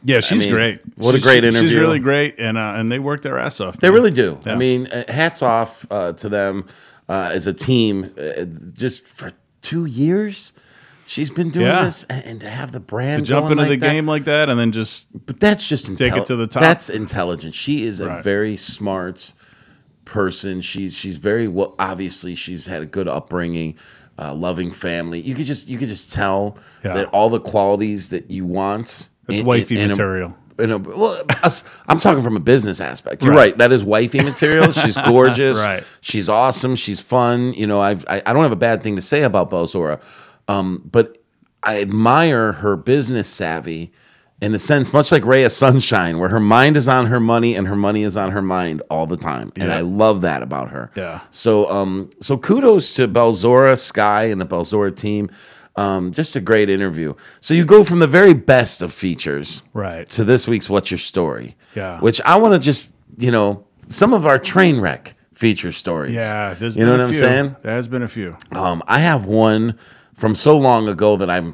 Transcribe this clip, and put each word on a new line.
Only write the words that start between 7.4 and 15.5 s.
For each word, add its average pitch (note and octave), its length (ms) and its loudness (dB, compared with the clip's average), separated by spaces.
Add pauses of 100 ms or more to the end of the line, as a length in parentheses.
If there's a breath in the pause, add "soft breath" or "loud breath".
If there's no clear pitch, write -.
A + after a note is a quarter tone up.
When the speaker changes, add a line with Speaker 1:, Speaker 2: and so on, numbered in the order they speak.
Speaker 2:
a G2 40 -4
team. A2 640 -2
Uh, D2+ 280 -8 (300)
just - 340 -8
for - 240 -16 (280)
two E3+ 260 -6
years, F3 680 -4 (520 soft breath)
she's D3 260 -8
been E3+ 200 -6
doing E3 160 0
Speaker 1:
Yeah. E3+ 180 2
Speaker 2:
this, - 200 -4
and, - 200 -10
and A2+ 180 -16
to G2+ 60 -14
have B2+ 220 -10
the B2+ 100 -14
brand C#3+ 440 -4
Speaker 1:
To B2 60 -10
jump C#3+ 180 2
Speaker 2:
going D3+ 100 2
Speaker 1:
into D3 120 2
Speaker 2:
like C#3 100 0
Speaker 1:
the D#3 60 0
Speaker 2:
that. D3 60 2
Speaker 1:
game D#3 140 -2
like D3+ 180 -4
that D3+ 260 0
and A#2+ 100 0
then A#2 100 2
just A2 380 -8 (180)
Speaker 2:
But - 140 -8
that's G#3 280 2